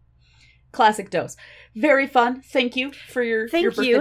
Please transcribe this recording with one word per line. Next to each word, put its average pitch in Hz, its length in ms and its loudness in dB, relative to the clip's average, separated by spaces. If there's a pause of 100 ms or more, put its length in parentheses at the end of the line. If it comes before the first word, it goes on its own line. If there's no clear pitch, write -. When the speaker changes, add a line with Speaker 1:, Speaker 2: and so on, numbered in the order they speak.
(720)
Speaker 1:
classic 214 380 0
dose. 156 260 -4 (400)
Very 269 320 2
fun. 254 340 0
Thank 247 340 -4
you 262 160 -6
for - 300 -8
your, 226 280 -2
Speaker 2:
Thank - 140 0
Speaker 1:
your 233 80 0
birthday 262 180 -2
Speaker 2:
you. 233 120 4